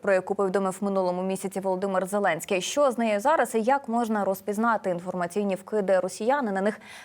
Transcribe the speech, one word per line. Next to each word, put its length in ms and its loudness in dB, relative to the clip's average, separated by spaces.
про 120 2
яку 220 2
повідомив 460 0
в 40 -2
минулому 380 0
місяці 380 -4
Володимир 460 0
Зеленський. 560 0
Що 280 2
з 80 -4
нею 220 2
зараз 340 2
і 80 2
як 260 2
можна 360 0
розпізнати 680 0
інформаційні 640 -2
вкиди 460 0
росіян 480 0
і 40 -2
на 80 0
них 200 0